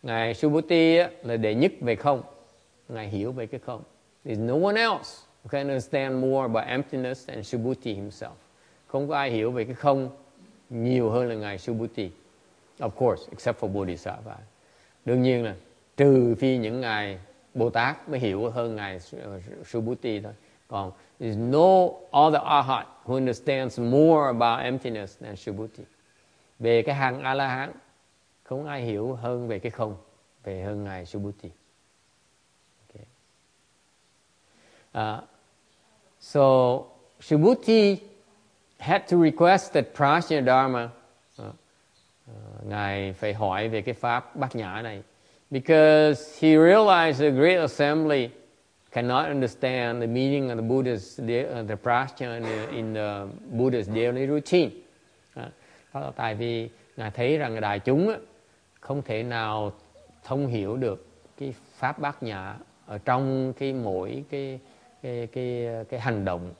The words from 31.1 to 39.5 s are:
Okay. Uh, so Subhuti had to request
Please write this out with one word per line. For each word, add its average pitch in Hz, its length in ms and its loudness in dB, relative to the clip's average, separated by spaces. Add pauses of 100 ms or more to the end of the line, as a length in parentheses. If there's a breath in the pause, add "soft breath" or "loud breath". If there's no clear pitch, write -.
Okay. 104 180 -20 (1900 soft breath)
Uh, 110 300 -6 (960)
so 131 580 4 (420)
Subhuti 202 800 4 (800)
had 185 240 0 (100)
to 180 60 6
request 170 560 4